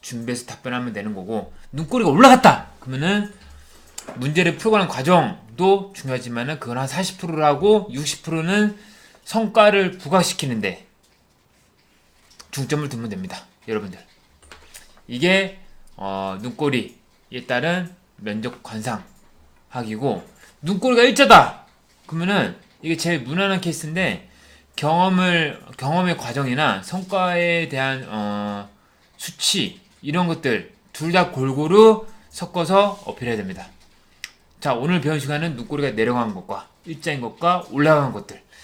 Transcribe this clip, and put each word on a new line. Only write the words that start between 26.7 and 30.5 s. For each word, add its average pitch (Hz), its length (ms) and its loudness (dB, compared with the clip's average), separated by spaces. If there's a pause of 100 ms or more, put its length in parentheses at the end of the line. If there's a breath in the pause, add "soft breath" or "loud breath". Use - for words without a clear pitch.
성과에 175 840 -2
대한, 135 400 -4
어, 104 600 -6 (480 soft breath)
수치 - 640 -6 (200)
이런 170 260 -2
것들 127 460 -4 (200)